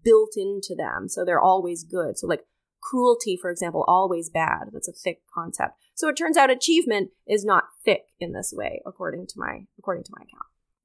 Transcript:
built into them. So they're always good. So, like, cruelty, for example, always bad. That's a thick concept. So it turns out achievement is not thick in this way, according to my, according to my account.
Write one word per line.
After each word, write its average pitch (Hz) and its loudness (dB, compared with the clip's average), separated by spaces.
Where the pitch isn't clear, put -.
built 220 6
into 196 -6
them. 139 -6
So 180 -4
they're 175 2
always 175 2
good. 165 -4
So, - -6
like, - -2
cruelty, 233 2
for 180 -6
example, 170 -4
always 175 2
bad. - -2
That's - -10
a - -12
thick - -8
concept. - -6
So 320 -2
it 294 -4
turns 330 0
out 269 6
achievement 254 2
is 202 0
not 196 4
thick - 2
in 170 -8
this - -8
way, - -6
according 180 -10
to - -18
my, - -8
according 185 -6
to - -20
my - -20
account. - -20